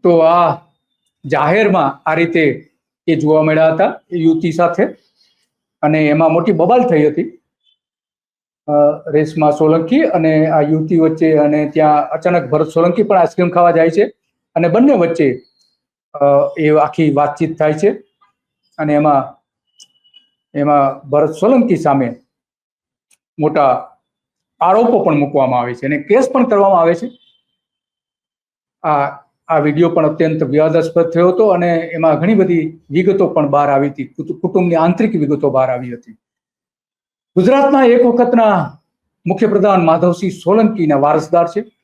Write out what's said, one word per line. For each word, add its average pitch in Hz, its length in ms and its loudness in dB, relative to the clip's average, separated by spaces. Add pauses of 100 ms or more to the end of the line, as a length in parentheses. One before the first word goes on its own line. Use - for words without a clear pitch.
તો 170 140 2
આ 165 400 2 (680)
જાહેરમાં 156 840 -2
આ 156 40 -2
રીતે 165 560 -2 (380)
એ 165 80 0
જોવા 156 280 0
મળ્યા 160 300 2
હતા 190 260 -2 (120)
એ 175 60 -6
યુવતી 160 340 -2
સાથે 175 360 -2 (920)
અને 151 260 0
એમાં 156 240 2
મોટી 170 200 0
બબાલ 185 320 2
થઈ 151 240 2
હતી. - 300 -6 (1300)
અ, 151 40 -6 (400)
રેશમા 151 400 0
સોલંકી 165 520 0
અને 160 440 0
આ 156 140 0
યુવતી 156 380 0
વચ્ચે 160 380 2
અને 147 320 0
ત્યાં 151 400 0
અચાનક 165 400 -4
ભરત 156 180 0
સોલંકી 175 360 0
પણ 202 140 0
આઈસ્ક્રીમ 175 320 0
ખાવા 175 220 2
જાય 165 180 2
છે 160 240 -2 (420)
અને 170 120 0
બંને 247 260 2
વચ્ચે, 165 480 -2 (720)
અ, 147 40 -12 (400)
એ 156 120 0
આખી 151 440 0
વાતચીત 151 460 -2
થાય 156 140 0
છે 196 300 -2 (720)
અને 151 160 -4
એમાં, 147 480 0 (1120)
એમાં 143 560 0
ભરત 147 220 0
સોલંકી 208 440 2
સામે 135 400 -2 (1200)
મોટા 147 580 0 (640)
આરોપો 208 440 2
પણ 156 120 0
મૂકવામાં 139 440 -2
આવે 120 140 -6
છે 120 120 -12
અને 147 120 -4
કેસ 254 320 0
પણ 254 140 0
કરવામાં 202 380 2
આવે 170 140 2
છે. 233 160 -12 (1700)
આ, 143 240 0 (400)
આ 160 120 0
વીડિયો 151 300 0
પણ 165 180 0
અત્યંત 156 360 -2
વિવાદાસ્પદ 160 680 0
થયો 170 200 2
હતો 214 180 0
અને 175 460 0
એમાં 160 260 0
ઘણી 202 160 0
બધી 165 440 -2 (100)
વિગતો 185 380 0
પણ 147 220 -2
બહાર 143 200 0
આવી 139 200 0
હતી, 139 160 -10
કુટુ-, - 280 -12
કુટુંબની 175 420 -2
આંતરિક 175 400 0
વિગતો 147 340 -2
બહાર 131 220 0
આવી 123 220 -8
હતી. 117 240 -20 (1160)
ગુજરાતના 277 480 2
એક 240 220 4
વખતના 233 720 0 (480)
મુખ્યપ્રધાન 190 600 0
માધવસિંહ 170 460 0
સોલંકીના 196 640 0
વારસદાર 156 520 0
છે. 208 160 -8 (200)